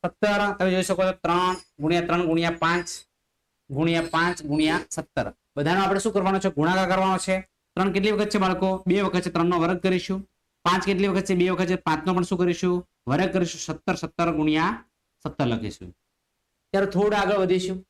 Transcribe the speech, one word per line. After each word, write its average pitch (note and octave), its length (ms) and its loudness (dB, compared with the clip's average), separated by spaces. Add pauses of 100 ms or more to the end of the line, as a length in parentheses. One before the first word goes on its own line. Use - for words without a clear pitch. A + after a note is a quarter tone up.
સત્તર, G3+ 540 0
તમે F#3 120 2
જોઈ F#3 120 0
શકો F#3 200 0
છો, F#3 80 2
ત્રણ F3+ 440 0 (240)
ગુણ્યા E3+ 220 2
ત્રણ E3+ 240 0
ગુણ્યા E3 260 0
પાંચ, E3+ 380 -2 (800)
ગુણ્યા E3 420 0
પાંચ E3+ 320 0
ગુણ્યા D#3 360 0 (120)
સત્તર. A#2 420 -6 (220)
બધાનો E3+ 280 2
આપણે G3 160 2
શું G#3+ 140 -2
કરવાનો F#3+ 260 0
છે? F#3+ 100 0
ગુણાકાર F3+ 400 0
કરવાનો F#3+ 280 2
છે. F#3+ 240 -2 (340)
ત્રણ F#3+ 160 2
કેટલી G3 200 0
વખત G#3 180 0
છે G#3+ 80 0
બાળકો? F#3 500 0
બે F#3+ 140 2
વખત F3+ 200 0
છે. F3+ 80 -4
ત્રણનો E3+ 300 0
વર્ગ F3 200 0
કરીશું. F#3+ 440 -2 (400)
પાંચ F#3 220 2
કેટલી G3 220 2
વખત F#3+ 180 0
છે? F#3+ 100 0
બે F3+ 140 4
વખત F3+ 160 0
છે. F3+ 100 0
પાંચનો E3+ 380 -2
પણ F3+ 100 2
શું F3+ 140 -2
કરીશું? F3+ 500 0 (200)
વર્ગ D#3 260 0
કરીશું. F3+ 260 -2
સત્તર, E3 360 -4
સત્તર E3+ 360 -2
ગુણ્યા D#3 540 0 (380)
સત્તર C#3+ 220 -4
લખીશું. A2+ 460 -6 (800)
ત્યારે G3 140 2
થોડા G3+ 320 0
આગળ G3+ 200 0
વધીશું. F#3 520 0